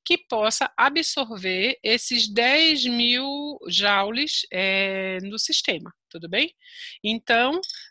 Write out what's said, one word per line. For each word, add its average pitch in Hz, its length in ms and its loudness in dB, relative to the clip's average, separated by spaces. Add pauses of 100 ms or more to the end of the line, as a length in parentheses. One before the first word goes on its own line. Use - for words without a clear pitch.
que 339 140 2
possa 226 600 0
absorver 233 1080 0
esses 233 440 2
dez 262 580 4
mil 262 800 0
joules, 202 840 0
é, 190 720 -2
no 202 160 -10
sistema, - 560 -2 (160)
tudo 165 200 -14
bem? 262 240 0 (500)
Então, 233 560 2 (320)